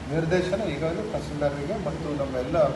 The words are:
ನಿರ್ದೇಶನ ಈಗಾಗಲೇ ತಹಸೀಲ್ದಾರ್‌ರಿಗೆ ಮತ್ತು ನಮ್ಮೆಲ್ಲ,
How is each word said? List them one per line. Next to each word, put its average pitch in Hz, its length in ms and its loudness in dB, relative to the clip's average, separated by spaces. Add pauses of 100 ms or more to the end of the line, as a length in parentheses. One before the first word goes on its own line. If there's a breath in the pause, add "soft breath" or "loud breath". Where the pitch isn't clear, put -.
(140)
ನಿರ್ದೇಶನ 175 460 2
ಈಗಾಗಲೇ 160 520 -2
ತಹಸೀಲ್ದಾರ್‌ರಿಗೆ 147 720 -2
ಮತ್ತು 143 380 -2
ನಮ್ಮೆಲ್ಲ, 131 320 -2 (200)